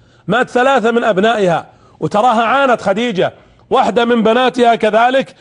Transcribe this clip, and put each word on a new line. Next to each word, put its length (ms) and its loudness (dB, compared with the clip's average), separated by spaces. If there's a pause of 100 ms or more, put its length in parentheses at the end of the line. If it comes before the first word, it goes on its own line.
(260)
مات 240 -2
ثلاثة 400 0
من 140 -2
أبنائها، 640 0 (340)
وتراها 420 0
عانت 380 0
خديجة، 520 -2 (380)
واحدة 340 0
من 180 0
بناتها 520 2
كذلك 680 0